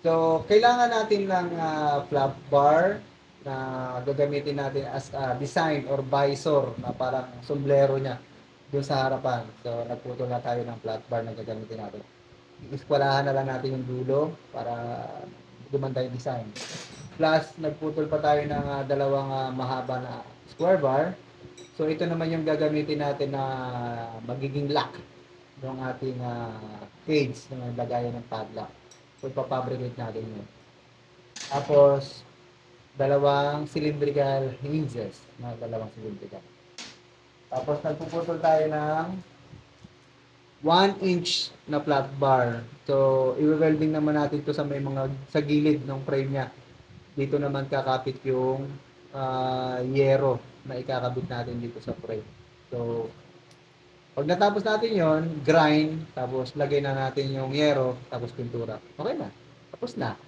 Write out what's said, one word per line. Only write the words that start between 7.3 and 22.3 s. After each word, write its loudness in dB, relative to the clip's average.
sombrero 4
niya -4
dun 0
sa 0
harapan. 0
So, -4
nagputol -6
na -2
tayo -2
ng -10
flap -6
bar 0
na -8
gagamitin -10
natin. -12
Iskwalahan 2
na 2
lang 0
natin -4
yung -6
dulo 0
para -6
gumanda -2
yung -4
design. -6
Plus, 4
nagputol -2
pa 0
tayo 6
ng, -2
ah, -2
dalawang, 2
ah, -2
mahaba -4
na -10
square 2
bar. 2
So, -2
ito 0
naman -2